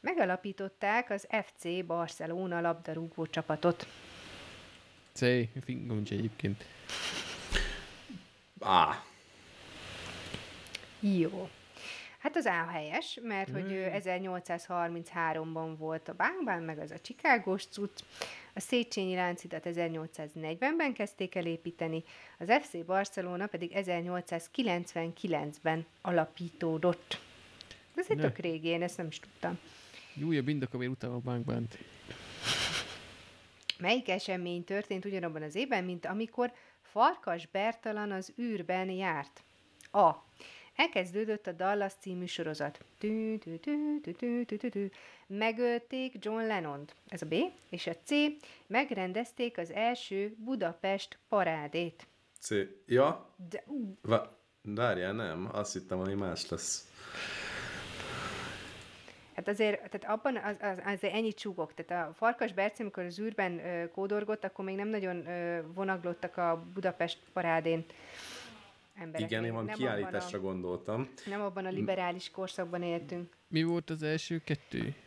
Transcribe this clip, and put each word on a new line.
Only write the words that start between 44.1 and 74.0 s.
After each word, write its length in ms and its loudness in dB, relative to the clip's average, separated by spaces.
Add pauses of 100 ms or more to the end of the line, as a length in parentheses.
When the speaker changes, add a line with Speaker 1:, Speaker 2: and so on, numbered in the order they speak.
Speaker 1:
tü, 320 0
tü, 120 -4
tü, 120 -2
tü. 160 0 (420)
Megölték 920 0
John 280 0
Lennont. 480 -2 (120)
Ez 140 -8
a 40 -4
B. 80 0 (360)
És 180 -4
a 60 -2 (100)
C. 80 -4 (560)
Megrendezték 880 0
az 140 -4
első 680 0
Budapest 800 0 (120)
parádét. 800 2 (320)
Speaker 3:
C. 100 -10 (360)
Ja. 440 6 (200)
Speaker 1:
De, 160 -8
ú. 360 -4
Speaker 3:
Va-, 360 2 (240)
várjál, 520 2
nem. 380 -2
Azt 220 -2
hittem, 240 -2
valami 180 0
más 340 -2
lesz. 380 -4 (2500)
Speaker 1:
Hát 120 -4
azért, 420 2
tehát 280 -2
abban 200 2
az, 240 -2
az, 240 0
azért 280 0
ennyit 260 0
csúgok. 340 -4
Tehát 360 -2
a 40 -12
Farkas 400 2
Berci, 280 2
amikor 220 -4
az 160 -6
űrben, 460 0
ö, 260 -2
kódorgott, 520 0
akkor 220 -4
még 100 -2
nem 120 -2
nagyon, 400 -2
ö, 320 0 (140)
vonaglottak 640 -2
a 260 4 (100)
Budapest 440 0 (160)
parádén 520 4 (1080)
emberek. 360 -4
Speaker 3:
Igen, 140 2
én 80 0
van 120 0
Speaker 1:
Nem 100 -4
Speaker 3:
kiállításra 600 0
Speaker 1:
abban 120 0
a, 40 0
Speaker 3:
gondoltam. 560 -2 (160)
Speaker 1:
nem 160 -2
abban 240 -2
a 40 -2
Speaker 3:
M- 60 -4
Speaker 1:
liberális 560 0
korszakban 520 -4
éltünk. 500 -4 (140)
Speaker 2:
Mi 160 2
volt 260 2
az 140 -4